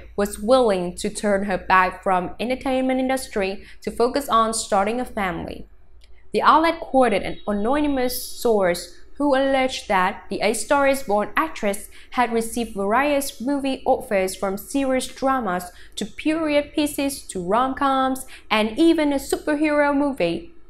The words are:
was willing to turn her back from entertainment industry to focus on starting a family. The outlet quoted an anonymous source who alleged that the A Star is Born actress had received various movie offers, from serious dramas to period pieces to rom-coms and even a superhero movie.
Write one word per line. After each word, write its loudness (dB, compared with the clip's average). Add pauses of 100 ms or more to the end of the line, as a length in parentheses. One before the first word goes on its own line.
(160)
was -2
willing 2
to -4
turn 0
her -2
back 4
from 0
entertainment 0
industry -2 (160)
to -6
focus 0
on 2
starting 0
a -2
family. -6 (680)
The 2
outlet 6
quoted 2
an -6 (100)
anonymous 0
source 0 (180)
who 2
alleged 0
that 0
the -4
A 2
Star 2
is 0
Born 0
actress -2 (220)
had 0
received -2
various 0
movie -2
offers, 0
from -4
serious -2
dramas -2 (240)
to -4
period -2
pieces -2
to -8
rom-coms 0 (240)
and 2
even 4
a 0
superhero 0
movie. -2 (200)